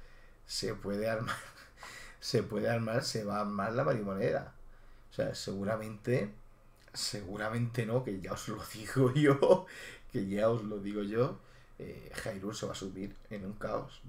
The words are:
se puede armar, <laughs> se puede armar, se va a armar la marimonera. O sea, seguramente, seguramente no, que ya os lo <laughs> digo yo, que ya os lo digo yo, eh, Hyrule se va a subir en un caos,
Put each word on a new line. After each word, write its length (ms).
se 300
puede 340
armar, 260
<laughs> 840
se 200
puede 280
armar, 340
se 220
va 140
a 20
armar 320
la 100
marimonera. 720
O 20
sea, 220
seguramente, 960
seguramente 920
no, 200
que 160
ya 100
os 160
lo 200
<laughs> 60
digo 400
yo, 520
que 160
ya 220
os 140
lo 160
digo 240
yo, 360
eh, 340
Hyrule 320
se 100
va 80
a 20
subir 400
en 160
un 80
caos, 560